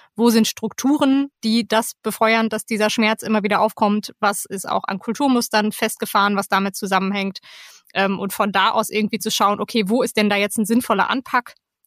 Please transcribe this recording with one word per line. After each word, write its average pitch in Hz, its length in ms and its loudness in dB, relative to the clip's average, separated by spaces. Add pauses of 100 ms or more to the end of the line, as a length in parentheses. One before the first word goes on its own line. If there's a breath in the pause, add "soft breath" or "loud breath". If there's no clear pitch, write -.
(160 loud breath)
Wo 233 140 4
sind 220 180 4
Strukturen, 277 800 0 (140)
die 226 240 0
das 220 260 0 (100)
befeuern, 220 460 0
dass 220 160 -6
dieser 214 260 0
Schmerz 220 320 0
immer 220 180 0
wieder 202 200 0
aufkommt? 208 580 0
Was 202 260 -2
ist - 240 -10
auch 196 140 -2
an 196 160 -6
Kulturmustern 233 720 0
festgefahren, 208 640 -2
was 196 120 -2
damit 196 280 -2
zusammenhängt? 190 640 -2 (560 loud breath)
Ähm, 196 240 0
und 196 120 -6
von 208 200 0
da 196 200 2
aus - 200 0
irgendwie 214 280 -2
zu - 120 -6
schauen, 208 280 2
okay, 208 280 0
wo 233 160 2
ist - 140 -2
denn 208 120 4
da 208 60 2
jetzt 202 220 0
ein 220 80 0
sinnvoller 226 440 2
Anpack? - 460 -2 (320)